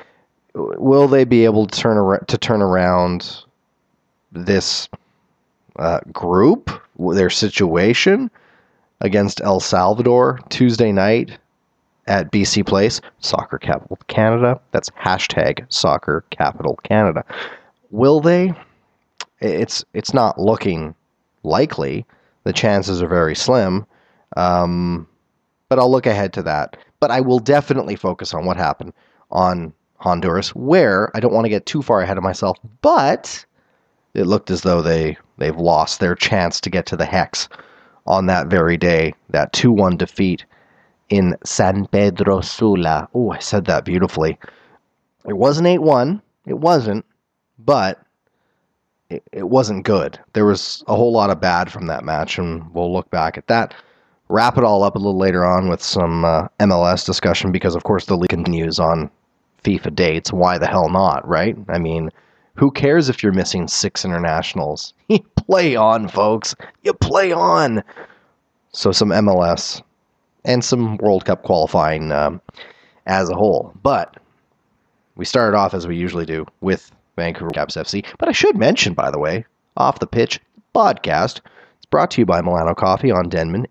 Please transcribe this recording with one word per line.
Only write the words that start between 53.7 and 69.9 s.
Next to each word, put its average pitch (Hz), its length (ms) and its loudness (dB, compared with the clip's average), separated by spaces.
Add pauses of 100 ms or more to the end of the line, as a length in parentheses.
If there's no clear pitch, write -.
Wrap 113 280 2
it 127 60 4
all 104 220 4
up 98 100 0
a - 40 -6
little 98 200 0
later 92 260 2
on 90 240 2
with 85 140 -2
some, 85 420 0
uh, 82 220 2 (140)
M 104 100 4
L 87 160 2
S 90 180 0
discussion, 92 460 -2
because, 90 240 0
of 85 80 -6
course, 98 240 -2
the 95 100 0
league 90 140 0
continues 82 480 -2
on 80 320 0 (540)
fifa 92 280 -2
dates. 82 400 -2
Why 90 260 2
the 82 100 -2
hell 87 200 0
not, 87 380 0
right? 98 300 -2 (120)
I 87 100 -4
mean, 80 320 -4 (440)
who 139 160 2
cares 143 380 2
if 123 120 -4
you're 101 120 2
missing 90 360 -2
six - 360 -4
internationals? 82 960 -4
<laughs> - 100 -20
You 214 100 4 (380)
play 170 180 2
on, 110 320 4
folks. 107 480 0 (300)
You - 100 0
play 190 380 0
on. 165 500 2 (880)
So - 220 0
some 104 180 2
M 104 180 2
L 92 140 4
S - 400 -2 (640)